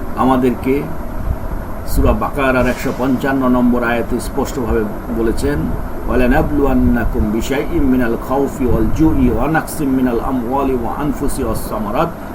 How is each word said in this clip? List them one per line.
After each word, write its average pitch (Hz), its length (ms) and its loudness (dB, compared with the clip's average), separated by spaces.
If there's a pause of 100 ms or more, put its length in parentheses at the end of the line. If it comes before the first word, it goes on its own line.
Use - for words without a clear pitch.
(180)
আমাদেরকে 131 680 2 (1040)
সূরা - 240 2
বাকারার 127 560 0
একশো 135 300 -2
পঞ্চান্ন 135 500 0
নম্বর 123 360 4
আয়াতে 117 360 0
স্পষ্টভাবে 113 640 -2 (340)
বলেছেন, 131 420 0 (480)
"ওয়ালানাবলুওয়ান্নাকুম 123 1200 2
বিশাইইম 139 520 0
মিনাল 127 340 2 (100)
খাউফি 131 380 0
ওয়াল 117 200 2 (120)
জুই 143 340 4
ওয়া - 160 0
নাকসিম 151 420 -2
মিনাল 127 300 0
আমওয়ালি 131 640 -2
ওয়া 107 100 -4
আনফুসি 139 500 -2
ওয়াস 110 260 -2
সামারাত 117 380 -2 (280)